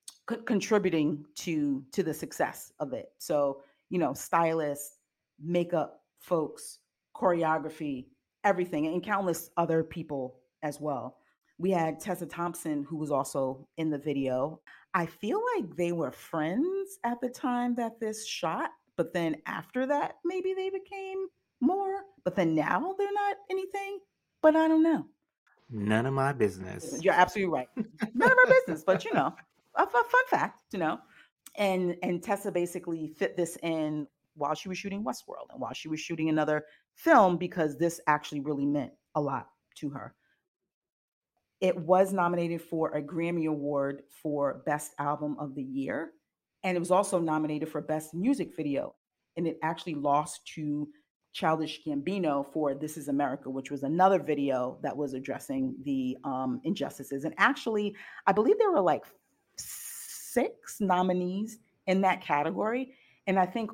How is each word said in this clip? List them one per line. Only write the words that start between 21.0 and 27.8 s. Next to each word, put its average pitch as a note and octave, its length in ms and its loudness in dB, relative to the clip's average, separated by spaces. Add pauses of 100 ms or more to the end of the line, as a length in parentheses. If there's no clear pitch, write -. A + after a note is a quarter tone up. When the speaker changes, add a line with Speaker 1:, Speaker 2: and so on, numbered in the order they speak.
Speaker 1:
more. G4 400 0 (240)
But F3+ 100 -2
then E3 200 2
now F3+ 440 0
they're G4+ 140 0
not G4+ 240 0 (140)
anything, G4 500 -6 (420)
but D#4 140 8
I - 120 6
don't D#4+ 140 8
know. D#4 240 4 (640)
Speaker 2:
None A2 360 2
of C3+ 60 0
my C3+ 200 2
business. F#2+ 720 -2
Speaker 1:
You're F3 120 4
absolutely F#3 380 4
right. B2+ 200 -2
Speaker 2:
<laughs> - 40 -14 (380)